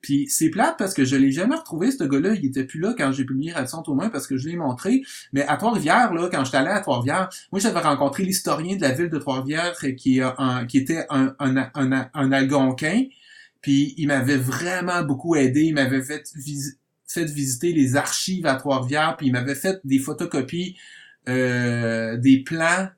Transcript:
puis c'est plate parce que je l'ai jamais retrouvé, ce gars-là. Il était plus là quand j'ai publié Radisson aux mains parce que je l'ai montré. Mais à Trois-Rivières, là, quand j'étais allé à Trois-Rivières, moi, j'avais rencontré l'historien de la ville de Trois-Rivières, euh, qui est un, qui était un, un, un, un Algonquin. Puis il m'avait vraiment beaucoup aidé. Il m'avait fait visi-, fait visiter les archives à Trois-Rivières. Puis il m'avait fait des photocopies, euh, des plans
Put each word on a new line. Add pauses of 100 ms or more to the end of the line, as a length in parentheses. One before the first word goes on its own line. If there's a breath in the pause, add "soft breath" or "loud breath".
puis
c'est
plate
parce
que
je
l'ai
jamais
retrouvé,
ce
gars-là.
Il
était
plus
là
quand
j'ai
publié
Radisson
aux
mains
parce
que
je
l'ai
montré. (320 loud breath)
Mais
à
Trois-Rivières,
là,
quand
j'étais
allé
à
Trois-Rivières, (240 loud breath)
moi,
j'avais
rencontré
l'historien
de
la
ville
de
Trois-Rivières,
euh,
qui
est (140)
un,
qui
était
un,
un,
un,
un
Algonquin. (540 loud breath)
Puis
il
m'avait
vraiment
beaucoup
aidé.
Il
m'avait
fait
visi-, (280)
fait
visiter
les
archives
à
Trois-Rivières.
Puis
il
m'avait
fait
des
photocopies, (500 loud breath)
euh,
des
plans (100)